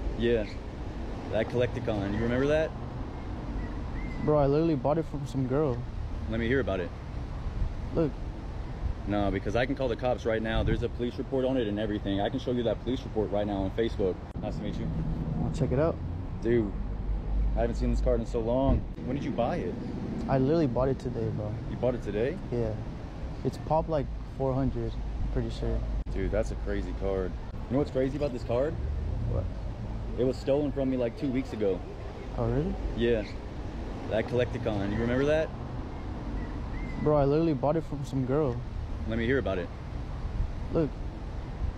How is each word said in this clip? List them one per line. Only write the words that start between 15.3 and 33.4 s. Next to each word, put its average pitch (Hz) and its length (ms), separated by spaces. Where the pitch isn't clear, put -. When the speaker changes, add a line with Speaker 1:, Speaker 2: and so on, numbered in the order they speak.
Speaker 2:
I'll - 80
check 123 200
it 123 60
out. 160 160
Speaker 1:
Dude, 113 300
I 110 40
haven't 117 160
seen 123 140
this 113 100
card 123 200
in 113 60
so 120 140
long. 127 380
When 123 100
did 143 100
you 147 60
buy 131 260
it? 90 180
Speaker 2:
I 135 100
literally 147 280
bought 123 220
it 135 100
today, 117 380
bro. 107 160
Speaker 1:
You - 60
bought 123 180
it 117 80
today? 113 360
Speaker 2:
Yeah. 117 220
It's 131 220
popped, 160 240
like, 143 160
four 135 160
hundred, 120 380
pretty 113 160
sure. 113 280
Speaker 1:
Dude, 90 160
that's 101 200
a 101 60
crazy 98 420
card. 95 320
You - 200
know 127 60
what's 147 120
crazy 131 260
about 143 160
this 120 120
card? 131 280
Speaker 2:
What? - 140
Speaker 1:
It 120 60
was 131 140
stolen 143 340
from 135 180
me, 131 60
like, 120 240
two 147 80
weeks 131 240
ago. 98 260
Speaker 2:
Oh, 120 80
really? 147 280
Speaker 1:
Yeah. 117 280